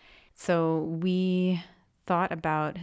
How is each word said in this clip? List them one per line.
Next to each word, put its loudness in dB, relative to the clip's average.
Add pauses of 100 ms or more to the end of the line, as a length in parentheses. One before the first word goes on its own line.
(340)
So 2 (220)
we 2 (440)
thought 0
about, -2